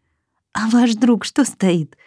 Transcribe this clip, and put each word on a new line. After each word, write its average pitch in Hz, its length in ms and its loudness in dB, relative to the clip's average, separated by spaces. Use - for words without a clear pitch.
«А 220 160 -4
ваш 233 260 2
друг 233 300 0
что 269 200 -2
стоит? 175 600 -4